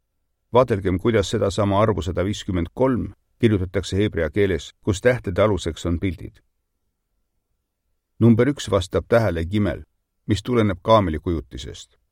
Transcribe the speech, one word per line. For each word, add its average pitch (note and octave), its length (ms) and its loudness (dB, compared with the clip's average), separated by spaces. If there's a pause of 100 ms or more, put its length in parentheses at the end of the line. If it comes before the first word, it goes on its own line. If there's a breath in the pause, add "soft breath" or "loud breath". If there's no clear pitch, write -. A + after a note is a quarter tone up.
(540)
Vaadelgem, G2+ 440 2
kuidas A2 320 0
sedasama G2+ 520 0
arvu G2+ 200 0
sada F2+ 220 -4
viiskümmend F#2 500 -4
kolm B2 340 0 (340)
kirjutatakse F#2+ 540 -2
heebrea F2 340 -2
keeles, F#2+ 400 0 (140)
kus G2+ 160 -2
tähtede G#2+ 420 0
aluseks F2+ 440 -2
on E2+ 120 0
pildid. - 400 -8 (1800)
Number A#2 240 6
üks C#3+ 240 -4
vastab F#2+ 380 -2
tähele G2 360 2
gimel, F#2 380 -2 (440)
mis G#2 200 0
tuleneb A2 360 2
kaameli G2 360 4
kujutisest. - 800 -8 (160)